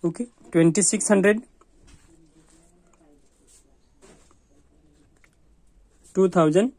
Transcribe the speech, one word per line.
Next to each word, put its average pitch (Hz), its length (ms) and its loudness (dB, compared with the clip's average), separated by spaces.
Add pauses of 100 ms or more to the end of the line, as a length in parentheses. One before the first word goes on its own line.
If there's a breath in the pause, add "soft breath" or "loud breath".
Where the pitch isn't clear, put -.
ओके, 170 200 -8 (280)
ट्वेंटी 165 320 2
सिक्स 214 280 -4
हंड्रेड, 202 300 0 (4000)
टू 190 200 2
थाउजेंड 180 440 2